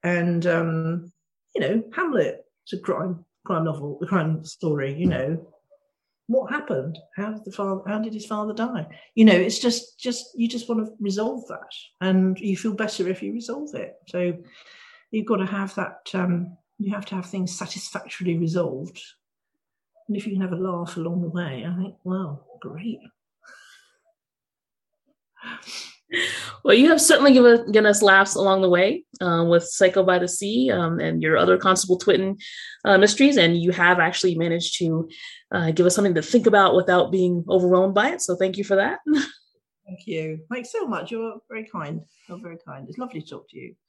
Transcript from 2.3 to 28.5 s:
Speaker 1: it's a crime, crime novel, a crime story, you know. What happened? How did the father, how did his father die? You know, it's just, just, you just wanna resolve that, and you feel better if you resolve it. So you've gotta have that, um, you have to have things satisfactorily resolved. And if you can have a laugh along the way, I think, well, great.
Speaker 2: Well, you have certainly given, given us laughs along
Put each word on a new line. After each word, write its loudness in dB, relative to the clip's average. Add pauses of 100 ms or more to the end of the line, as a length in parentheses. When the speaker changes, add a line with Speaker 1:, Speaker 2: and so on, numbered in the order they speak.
Speaker 1:
it's -14
a -10
crime, -6 (200)
crime -2
novel, -8
a -8
crime -2
story, -6
you -6
know. -2 (840)
What -2
happened? -6 (200)
How -6
did -14
the -16
father, -6
how -4
did -8
his -12
father -6
die? -6 (280)
You 8
know, 10
it's 2
just, -4
just, -10
you -2
just -8
wanna -2 (140)
resolve -4
that, -16 (280)
and 2
you -2
feel -4
better -4
if -6
you -8
resolve -10
it. -10 (120)
So -4 (760)
you've -4
gotta -2
have -6
that, -10
um, -2 (220)
you -6
have -10
to -12
have -8
things -8
satisfactorily -8
resolved. -4 (1040)
And -4
if -8
you -6
can -2
have -4
a -6
laugh -6
along -4
the -6
way, -6
I -6
think, -6
well, -8 (140)
great. -12 (3750)
Speaker 2:
Well, 8
you 8
have 6
certainly 6
given, 8
given 6
us 4
laughs 6
along 2